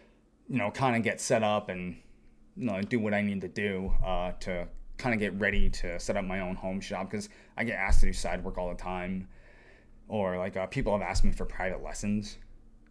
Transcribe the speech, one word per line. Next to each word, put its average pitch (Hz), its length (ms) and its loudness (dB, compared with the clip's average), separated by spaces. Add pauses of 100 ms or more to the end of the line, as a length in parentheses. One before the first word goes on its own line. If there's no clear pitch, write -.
(480)
you 135 100 -2
know, 104 140 0
kinda 127 280 0
get 104 220 -2
set 113 220 2
up 104 260 0
and, 90 280 -8 (580)
you 127 100 -6
know, 98 160 -2
do 113 180 -2
what 104 140 0
I 101 80 2
need 101 200 -2
to 92 60 -6
do, 95 460 -2 (100)
uh, 90 360 -2
to 87 280 -6 (300)
kinda 117 200 0
get 101 220 -2
ready 101 300 6
to 87 300 -2
set 101 180 -2
up 95 80 -2
my 92 140 -4
own 92 160 -4
home 95 260 -6
shop, 95 300 -6
'cause 104 180 -8 (260)
I 113 80 -4
get 113 140 -4
asked 98 220 8
to - 80 12
do - 60 4
side 90 300 -4
work 92 140 -8
all 90 120 -4
the 87 60 -6
time, 92 520 -6 (840)
or, 95 280 -2
like, 92 200 -6
uh, 92 80 -2
people 113 280 -2
have 92 140 0
asked 95 160 6
me 98 80 8
for 90 140 0
private 90 380 -6
lessons 104 560 -4 (520)